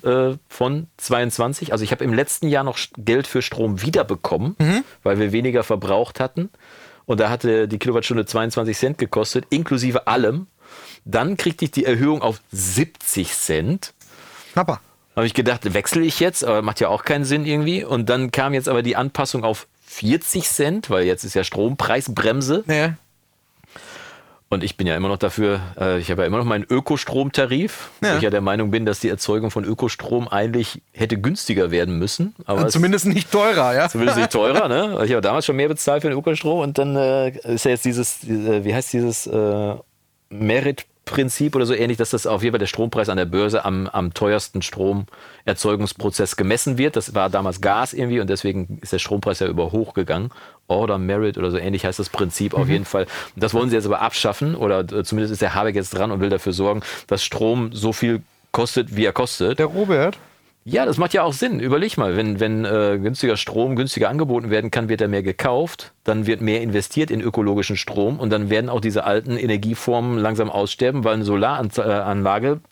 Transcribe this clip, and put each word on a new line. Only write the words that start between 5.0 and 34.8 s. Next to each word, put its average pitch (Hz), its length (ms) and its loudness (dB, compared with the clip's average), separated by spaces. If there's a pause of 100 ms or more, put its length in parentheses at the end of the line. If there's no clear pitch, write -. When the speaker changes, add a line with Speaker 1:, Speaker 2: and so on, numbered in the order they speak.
Speaker 1:
weil 98 160 2
wir 104 140 2
weniger 120 320 2
verbraucht 98 560 0
hatten. 165 300 -4 (560)
Und 110 120 0
da 107 120 4
hatte 113 360 2
die 104 120 -4
Kilowattstunde 117 480 0
zweiundzwanzig 113 520 -2
Cent 139 200 0
gekostet, 113 520 -2
inklusive 131 560 0
allem. 127 400 2 (580)
Dann 131 320 0
kriegte - 280 -2
ich 143 80 -4
die 135 140 0
Erhöhung 135 360 2
auf 113 180 -2 (120)
siebzig 95 840 -2
Cent. 87 580 -2 (580)
Speaker 2:
Knapper. 170 280 0 (360)
Speaker 1:
Habe 117 100 2
ich 113 80 0
gedacht, 117 400 0
wechsle 101 280 2
ich 160 180 0
jetzt, - 240 2
aber 110 180 2
macht 107 160 -2
ja 107 100 2
auch 104 160 0
keinen 143 200 2
Sinn 143 220 0
irgendwie. 156 380 0
Und 120 240 0
dann 123 220 2
kam 139 240 0
jetzt 131 140 -2
aber 120 140 2
die 120 120 0
Anpassung 131 500 -2
auf 110 220 -2 (180)
vierzig 160 640 0
Cent, 160 400 0
weil 92 160 2
jetzt 90 200 2
ist 95 100 -8
ja 92 100 2
Strompreisbremse. 127 1200 0
Speaker 2:
Ja. 156 280 0 (1500)
Speaker 1:
Und 90 160 -2
ich 98 140 -6
bin 92 80 -2
ja 80 100 0
immer 92 120 -2
noch 98 100 -2
dafür, 101 420 0 (180)
äh, 92 200 0
ich 87 120 -6
habe 90 120 0
ja 85 60 2
immer 101 100 0
noch 120 80 0
meinen 104 180 0
Ökostromtarif, 135 1300 0 (120)
Speaker 2:
Ja. 208 100 2
Speaker 1:
wo 151 40 2
ich - 60 0
ja 110 80 2
der 101 100 2
Meinung 101 300 0
bin, 113 160 0
dass 104 140 0
die - 100 0
Erzeugung 107 400 0
von 107 140 -4
Ökostrom 113 640 -2
eigentlich 113 520 -2 (120)
hätte 110 260 -2
günstiger 101 520 0
werden 87 280 0
müssen. 165 360 -2 (120)
Aber 101 140 0
Speaker 2:
Und 165 80 4
Speaker 1:
es 107 40 0
Speaker 2:
zumindest 180 320 2
nicht 185 260 0
teurer, 196 440 4
ja? 151 160 2
Speaker 1:
Zumindest 117 280 2
nicht 117 140 2
teurer, 131 360 2
Speaker 2:
<laughs> - 0 -
Speaker 1:
ne? 185 360 0